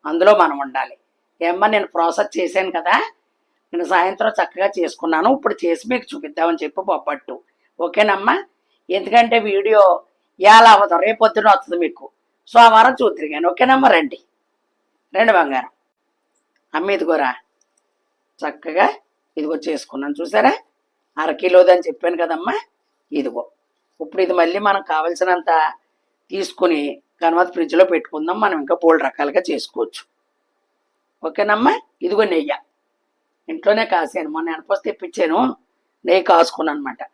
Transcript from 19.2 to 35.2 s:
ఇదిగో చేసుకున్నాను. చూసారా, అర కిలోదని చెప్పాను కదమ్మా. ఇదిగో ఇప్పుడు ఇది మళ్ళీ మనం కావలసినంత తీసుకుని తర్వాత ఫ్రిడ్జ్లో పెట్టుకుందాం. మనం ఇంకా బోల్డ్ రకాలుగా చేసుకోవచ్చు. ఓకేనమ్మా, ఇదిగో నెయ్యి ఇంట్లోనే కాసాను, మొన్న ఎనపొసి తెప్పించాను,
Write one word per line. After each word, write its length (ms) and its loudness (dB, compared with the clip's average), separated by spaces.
ఇదిగో 180 -6
చేసుకున్నాను. 540 -8
చూసారా, 320 -2
అర 80 -4
కిలోదని 440 6
చెప్పాను 360 -6
కదమ్మా. 320 -6
ఇదిగో 240 -8
ఇప్పుడు 200 -8
ఇది 160 -2
మళ్ళీ 280 0
మనం 220 0
కావలసినంత 600 -2
తీసుకుని 480 -2
తర్వాత 320 2
ఫ్రిడ్జ్లో 360 2
పెట్టుకుందాం. 520 -6
మనం 200 -2
ఇంకా 200 -2
బోల్డ్ 240 4
రకాలుగా 420 -4
చేసుకోవచ్చు. 520 -8
ఓకేనమ్మా, 460 0
ఇదిగో 260 0
నెయ్యి 260 -2
ఇంట్లోనే 400 0
కాసాను, 440 -4
మొన్న 200 -6
ఎనపొసి 320 -6
తెప్పించాను, 520 -4